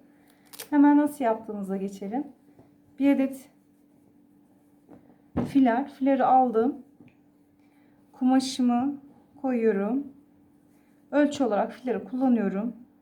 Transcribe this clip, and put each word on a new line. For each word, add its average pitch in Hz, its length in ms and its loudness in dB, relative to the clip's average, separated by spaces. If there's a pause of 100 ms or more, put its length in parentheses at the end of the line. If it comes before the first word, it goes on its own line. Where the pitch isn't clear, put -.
(680)
Hemen 294 280 6
nasıl 294 260 0
yaptığımıza 208 540 -4
geçelim. 202 500 -8 (720)
Bir 277 160 4
adet 269 340 -4 (2000)
filar. 262 440 2
Fiları 262 380 0
aldım. 254 480 2 (1400)
Kumaşımı 262 880 0 (400)
koyuyorum. 226 680 -2 (1040)
Ölçü 285 320 0
olarak 214 300 0
fiları 226 300 -6
kullanıyorum. 233 720 -2 (260)